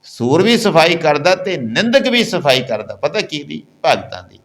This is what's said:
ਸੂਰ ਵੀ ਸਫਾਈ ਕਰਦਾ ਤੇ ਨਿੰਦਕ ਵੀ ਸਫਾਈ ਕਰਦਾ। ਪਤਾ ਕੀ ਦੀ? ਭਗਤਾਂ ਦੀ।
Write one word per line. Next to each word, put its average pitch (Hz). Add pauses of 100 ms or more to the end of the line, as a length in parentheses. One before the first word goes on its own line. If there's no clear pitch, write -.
ਸੂਰ 135
ਵੀ 226
ਸਫਾਈ 175
ਕਰਦਾ 160
ਤੇ 190
ਨਿੰਦਕ 185
ਵੀ 233
ਸਫਾਈ 135
ਕਰਦਾ। 107
ਪਤਾ 156
ਕੀ 156
ਦੀ? 80 (220)
ਭਗਤਾਂ 101
ਦੀ। -